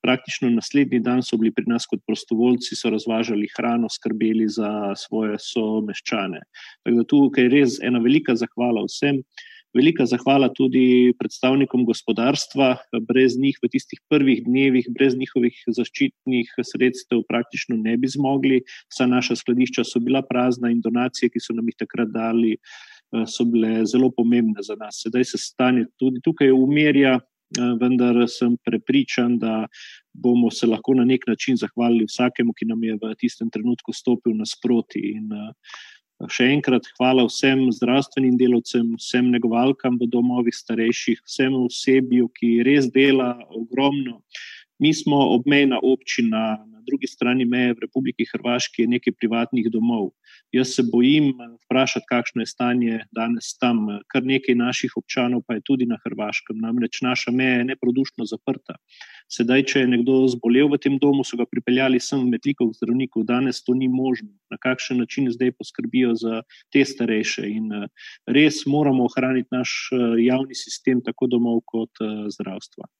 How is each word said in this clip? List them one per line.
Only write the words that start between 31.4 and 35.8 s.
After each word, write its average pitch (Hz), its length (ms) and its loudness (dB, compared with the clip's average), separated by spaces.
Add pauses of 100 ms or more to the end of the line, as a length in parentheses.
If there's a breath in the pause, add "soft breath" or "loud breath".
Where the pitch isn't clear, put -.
zahvalili 113 520 0
vsakemu, 120 440 0
ki - 120 -6
nam 113 180 -4
je 110 140 -4
v 107 240 -8
tistem 117 280 -4
trenutku 113 440 -4
stopil 120 400 0
nasproti. 110 800 -2
In, 107 180 -10
eh, 107 220 -10 (760 loud breath)